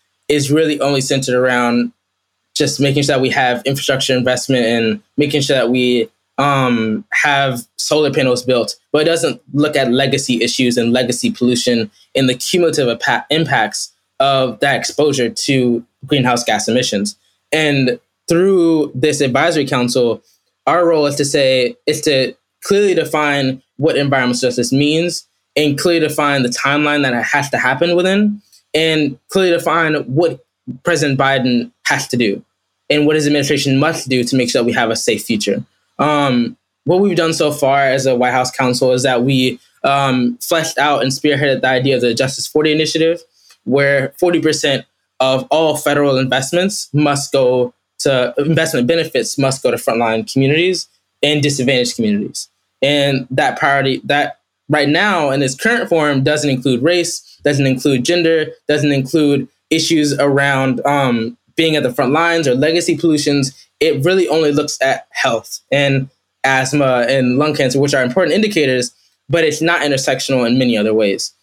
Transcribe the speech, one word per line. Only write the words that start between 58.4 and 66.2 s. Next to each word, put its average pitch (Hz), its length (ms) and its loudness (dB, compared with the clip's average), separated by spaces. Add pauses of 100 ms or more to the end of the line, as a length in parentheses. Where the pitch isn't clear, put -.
doesn't 147 240 0
include 143 560 0 (220)
issues 151 480 0
around, 139 640 0
um, 127 540 0 (180)
being 160 200 2
at 139 80 0
the 123 100 -2
front 131 180 0
lines 165 360 0
or 123 80 2
legacy 165 420 0
pollutions. 143 560 0 (260)
It 151 240 0
really 180 240 2
only 156 240 2
looks 147 300 -2
at 131 300 -2
health - 480 -4 (120)
and 139 380 0 (340)